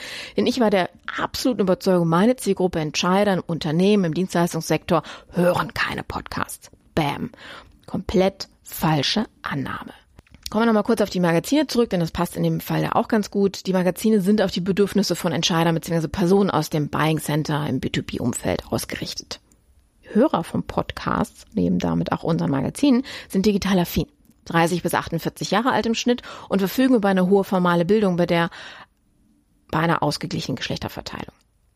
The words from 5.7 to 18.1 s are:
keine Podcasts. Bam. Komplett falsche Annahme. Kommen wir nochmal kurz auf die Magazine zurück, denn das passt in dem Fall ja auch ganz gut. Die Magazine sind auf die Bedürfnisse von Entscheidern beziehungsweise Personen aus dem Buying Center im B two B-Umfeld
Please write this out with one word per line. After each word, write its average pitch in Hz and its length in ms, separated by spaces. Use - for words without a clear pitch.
keine - 280
Podcasts. - 680
Bam. 151 340
Komplett - 640
falsche 160 640
Annahme. - 500
Kommen 214 140
wir 233 40
nochmal 214 160
kurz 226 180
auf 202 80
die 190 100
Magazine 180 460
zurück, 233 240
denn 180 120
das 165 100
passt - 240
in 170 80
dem 165 160
Fall 156 240
ja 156 100
auch - 140
ganz 214 240
gut. 196 340
Die 185 80
Magazine 185 480
sind 208 180
auf 190 120
die 185 100
Bedürfnisse 196 540
von 175 160
Entscheidern 165 420
beziehungsweise 165 360
Personen 196 420
aus 156 180
dem 147 200
Buying 151 300
Center 151 480
im 131 120
B - 100
two - 140
B-Umfeld - 680